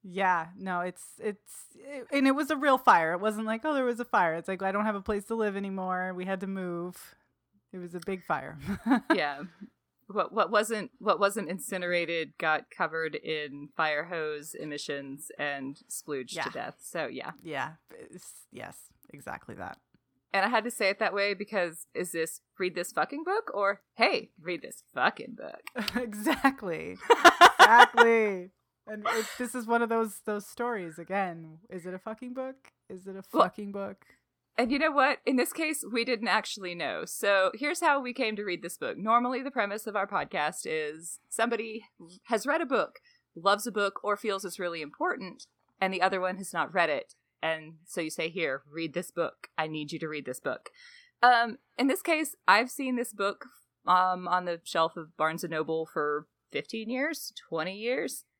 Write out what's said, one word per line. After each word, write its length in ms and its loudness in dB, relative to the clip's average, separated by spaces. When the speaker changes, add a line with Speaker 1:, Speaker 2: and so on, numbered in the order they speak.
Speaker 1:
Yeah, 540 0
no, 240 -4
it's, 240 -6
it's, 320 -8
it, 360 -14
and 140 4
it 80 6
was 160 -2
a 60 0
real 220 6
fire. 340 8
It 80 -2
wasn't 260 -2
like, 180 -4
"Oh, 100 0
there 100 0
was 160 -2
a 40 -4
fire." 300 2
It's 140 -6
like, 140 -4
"I 100 0
don't 120 0
have 100 -2
a 60 -6
place 260 -4
to 80 -4
live 220 -2
anymore. 580 -4
We 120 -6
had 140 -4
to 60 -6
move." 680 -8
It 60 -12
was 160 -12
a 100 -8
big 200 -6
fire. 340 -4
<laughs> 280 4
Speaker 2:
Yeah. 280 -2
What, 240 -2
what 200 2
wasn't, 480 0
what 180 2
wasn't 300 2
incinerated 920 -2
got 320 0
covered 460 -4
in 600 -8
fire 280 0
hose 500 -6
emissions 840 -8
and 440 -6
splooged 460 -8
Speaker 1:
Yeah. 80 -4
Speaker 2:
to 60 -6
death. 300 -10
So, 280 -6
yeah. 240 -10
Speaker 1:
Yeah. 300 -6
It's, 400 -18
yes, 240 -14
exactly 440 -14
that. 220 -12
Speaker 2:
And 120 2
I 40 0
had 140 2
to 80 -6
say 200 0
it 100 -4
that 120 0
way 220 0
because, 580 -4
"Is 200 -4
this 280 -4
read 200 -2
this 160 -6
fucking 320 -2
book?" 280 -2
Or, 280 0
"Hey, 360 0
read 220 -6
this 220 -16
fucking 420 0
book"? 240 -14
Speaker 1:
<laughs> 220 -4
Exactly. 1000 -2
Speaker 2:
<laughs> 560 10
Speaker 1:
Exactly. 840 8
And 220 -12
it, 180 0
this 160 -4
is 120 -6
one 160 4
of 60 0
those, 360 0
those 220 -4
stories 520 -6
again. 600 -4
Is 180 -12
it 80 -8
a 40 -12
fucking 360 -12
book? 200 -8
Is 180 -14
it 100 -12
a 60 -12
Speaker 2:
Well, 120 4
Speaker 1:
fucking 280 -4
book? 320 -10
Speaker 2:
and 120 0
you 80 2
know 140 2
what? 340 4
In 100 2
this 160 2
case, 380 -4
we 140 0
didn't 240 -2
actually 460 -2
know. 300 -4
So 500 2
here's 260 -4
how 200 4
we 140 -8
came 220 -2
to 80 -8
read 180 -4
this 160 -10
book. 180 -4
Normally, 460 2
the 80 -6
premise 360 -2
of 100 -6
our 100 0
podcast 580 -4
is 540 -6
somebody 540 -2
has 180 0
read 140 0
a 60 -2
book, 340 0
loves 320 2
a 60 -6
book, 320 -2
or 120 2
feels 280 -4
it's 160 -10
really 200 -4
important, 680 -6
and 120 0
the 80 -2
other 200 2
one 180 -2
has 160 -12
not 180 -2
read 160 4
it. 260 -4
And 320 -4
so 160 -6
you 100 -4
say, 200 -4
"Here, 400 -4
read 240 -6
this 160 -6
book. 380 -6
I 80 -2
need 260 -8
you 60 -8
to 100 -6
read 160 -8
this 160 -8
book." 300 -6
Um, 360 6
in 120 2
this 140 0
case, 320 0
I've 220 6
seen 260 -4
this 160 -4
book, 340 -4
um, 420 4
on 180 2
the 180 -4
shelf 320 2
of 220 -12
Barnes 260 0
and 60 -6
Noble 340 -2
for 440 -2
fifteen 380 -6
years, 420 -4
twenty 280 -4
years 480 -4